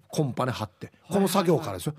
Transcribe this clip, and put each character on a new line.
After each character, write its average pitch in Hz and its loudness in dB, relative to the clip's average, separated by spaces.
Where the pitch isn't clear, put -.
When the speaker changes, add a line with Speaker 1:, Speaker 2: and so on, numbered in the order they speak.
Speaker 1:
コ - -2
ン 131 0
パ 131 0
ネ 127 0
貼 - -6
っ - -8
て、 - -18
Speaker 2:
は - -16
い - -20
は - -20
い - -20
は - -18
い。 170 -4
Speaker 1:
こ 196 4
の 185 4
作 180 2
業 160 6
か - -6
ら - -6
で 90 -8
す - -6
よ。 151 -4